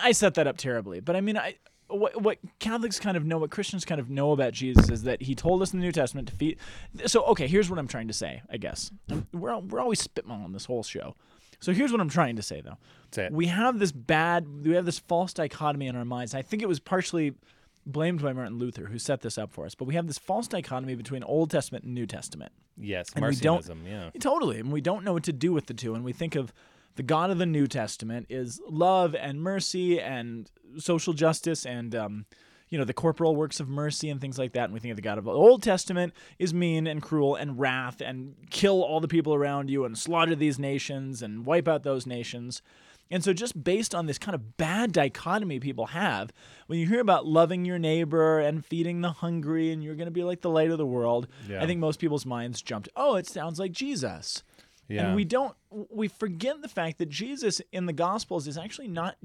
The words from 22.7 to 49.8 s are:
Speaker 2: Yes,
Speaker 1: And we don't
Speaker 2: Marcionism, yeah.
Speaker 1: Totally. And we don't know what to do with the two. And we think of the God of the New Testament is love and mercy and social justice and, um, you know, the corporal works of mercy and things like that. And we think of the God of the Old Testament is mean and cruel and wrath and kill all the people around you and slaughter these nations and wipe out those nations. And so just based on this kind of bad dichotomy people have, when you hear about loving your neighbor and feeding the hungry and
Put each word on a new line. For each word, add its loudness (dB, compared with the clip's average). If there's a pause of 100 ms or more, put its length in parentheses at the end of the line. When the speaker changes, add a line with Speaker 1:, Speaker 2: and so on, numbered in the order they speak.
Speaker 2:
Yes, -6
Speaker 1:
And 0
we 4
don't 2
Speaker 2:
Marcionism, -12
yeah. -10 (100)
Speaker 1:
Totally. 2
And -4
we 0
don't 0
know -2
what -2
to -2
do 2
with 0
the -10
two. -6
And -4
we -4
think -6
of -4 (420)
the -6
God 2
of 2
the 2
New 4
Testament -6
is -6
love 4
and -4
mercy 0
and -8 (280)
social 0
justice 2
and, -6
um, -4 (440)
you -4
know, 2
the -4
corporal 4
works 0
of -6
mercy -2
and -4
things -6
like -2
that. 2
And -4
we -6
think -8
of -6
the -8
God -2
of -4
the -2
Old 10
Testament 0 (240)
is 0
mean 2
and -4
cruel 2
and -6
wrath -2
and -8 (140)
kill 4
all 2
the 0
people 4
around 0
you 2
and -6
slaughter 2
these 0
nations -4
and -8
wipe 2
out 2
those -2
nations. -8 (480)
And 0
so 4
just -4
based 0
on 0
this -2
kind -4
of -8
bad 0
dichotomy 0
people -4
have, -2 (360)
when 0
you 2
hear 4
about 6
loving 6
your -2
neighbor 4
and 2
feeding -2
the 0
hungry -2
and -4